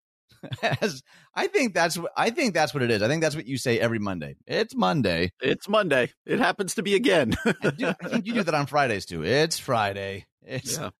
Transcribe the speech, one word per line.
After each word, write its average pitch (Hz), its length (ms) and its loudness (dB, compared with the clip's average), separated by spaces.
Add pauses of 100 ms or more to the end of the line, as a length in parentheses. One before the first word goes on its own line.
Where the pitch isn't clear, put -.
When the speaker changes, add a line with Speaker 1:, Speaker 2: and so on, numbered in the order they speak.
(420)
Speaker 1:
<laughs> - 200 -10 (200)
As, 135 220 -4 (300)
I 359 140 -2
think 269 260 0
that's 170 220 2
wh-, 170 100 -4 (120)
I 185 140 2
think 240 220 0
that's 156 200 2
what 135 100 0
it 117 80 2
is. 104 100 2
I 107 60 4
think 160 140 0
that's 156 140 2
what 160 120 -8
you 135 100 -4
say 117 220 2
every 117 200 2
Monday. 90 360 -6 (120)
"It's 214 280 -2
Monday." 117 560 2 (100)
Speaker 2:
It's 143 280 -2
Monday. 175 420 2 (140)
It 190 140 0
happens 180 360 0
to 214 80 -4
be 196 120 2
again. 160 440 4
<laughs> - 60 -12
Speaker 1:
I 208 240 0
do, 151 180 -4
I - 220 -6
think 202 160 -2
you 233 80 -4
do 220 100 0
that 160 120 0
on 143 100 0
Fridays, 131 400 0
too. 82 180 -6
"It's 147 360 2
Friday. 98 680 -2 (180)
It's 131 360 -8
Speaker 2:
Yeah. 110 100 -8 (100)